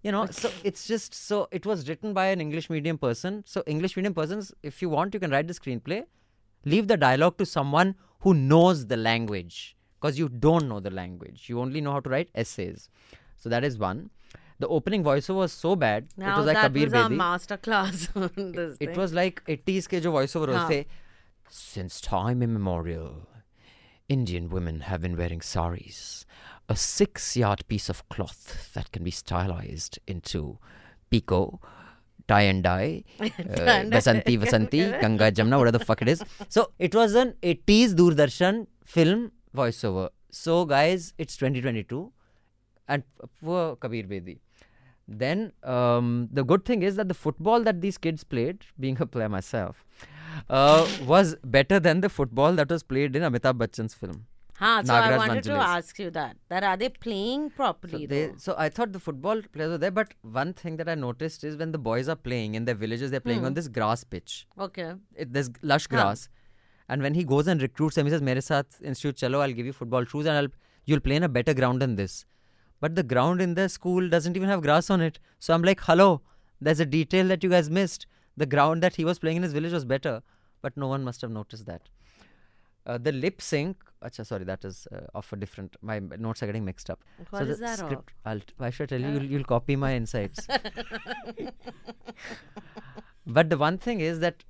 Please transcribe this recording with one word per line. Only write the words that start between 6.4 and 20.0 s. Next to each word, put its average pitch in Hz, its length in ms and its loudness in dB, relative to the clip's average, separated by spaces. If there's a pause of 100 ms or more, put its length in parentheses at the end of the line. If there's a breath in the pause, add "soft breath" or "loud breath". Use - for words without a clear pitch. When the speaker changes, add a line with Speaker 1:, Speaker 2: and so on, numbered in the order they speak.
Speaker 1:
Leave 196 240 2
the 220 80 6
dialogue 147 420 6
to 190 80 0
someone 160 480 2 (320 soft breath)
who 190 140 8
knows 160 480 8
the 123 80 0
language, 110 640 -2 (400)
'cause 147 180 -2
you 156 100 0 (200)
don't 160 240 4
know 104 160 -6
the - 100 -4
language. 90 540 -14
You 120 80 -2
only 131 260 -4
know 143 60 -2
how 139 160 -2
to - 80 -6
write 131 120 -2 (160)
essays. - 440 -10 (560 soft breath)
So 117 100 -8
that 120 160 0
is 117 140 -10
one. 98 180 -4 (600 soft breath)
The - 120 -6
opening 185 300 -2
voiceover 143 360 0
was 170 180 -2
so 175 140 2 (100)
bad, 110 200 0
it - 200 -18
Speaker 2:
Now 196 140 0
Speaker 1:
was 143 80 2
like 156 100 4
Speaker 2:
that 214 120 6
Speaker 1:
Kabir 143 220 2
Speaker 2:
was 233 40 0
our 233 160 6
Speaker 1:
Bedi. 202 120 2
Speaker 2:
masterclass 190 800 -2 (140)
<laughs> 190 80 0 (140)
on 190 200 -8
this 160 220 -6
Speaker 1:
It 143 100 -2
Speaker 2:
thing. 175 100 -6
Speaker 1:
was 180 200 -2
like 185 220 -2 (120)
eighties 185 400 -2
के 175 100 0